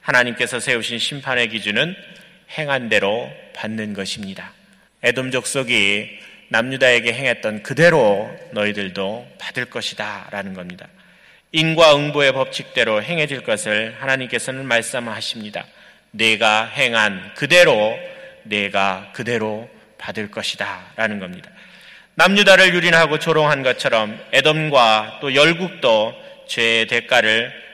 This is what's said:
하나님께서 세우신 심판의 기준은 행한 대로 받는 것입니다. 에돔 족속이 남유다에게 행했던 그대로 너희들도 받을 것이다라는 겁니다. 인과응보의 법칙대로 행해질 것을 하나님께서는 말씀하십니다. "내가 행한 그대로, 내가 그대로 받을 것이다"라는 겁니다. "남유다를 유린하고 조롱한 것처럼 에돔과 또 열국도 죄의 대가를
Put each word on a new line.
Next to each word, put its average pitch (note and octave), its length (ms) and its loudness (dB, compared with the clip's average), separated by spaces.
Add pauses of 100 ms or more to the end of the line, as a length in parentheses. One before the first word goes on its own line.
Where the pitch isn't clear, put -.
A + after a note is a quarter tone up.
하나님께서 B2 580 0
세우신 A#2 400 -4
심판의 B2+ 500 -4
기준은 A2 460 -4 (640)
행한 C#3 320 -4
대로 G#2+ 420 0 (220)
받는 G#2+ 400 -8
것입니다. F#2+ 600 -10 (500)
에돔 B2+ 280 -2
족속이 A2+ 880 -2 (300)
남유다에게 A#2+ 640 2
행했던 A2 500 -4
그대로 A#2+ 640 2 (220)
너희들도 G2+ 880 -6
받을 - 260 -8
것이다라는 G2+ 880 -10
겁니다. F2+ 340 -16 (680)
인과응보의 D3 800 4
법칙대로 A#2 680 -2
행해질 C#3+ 420 -4
것을 A2 560 -2
하나님께서는 C3 680 -4
말씀하십니다. A2+ 1000 -6 (460)
"내가 A2 540 2
행한 A2 720 -2
그대로, C#3 600 4 (460)
내가 G2 680 -2
그대로 A2+ 560 -6 (280)
받을 G#2 320 -10
것이다"라는 G2+ 920 -6
겁니다. F2+ 300 -14 (680)
"남유다를 F#3+ 580 6
유린하고 E3 460 4
조롱한 D3+ 440 2
것처럼 A#2 580 0 (120)
에돔과 C3+ 880 2
또 C#3+ 120 -4
열국도 C#3 800 2 (340)
죄의 A2+ 400 0
대가를 A#2 680 2 (200)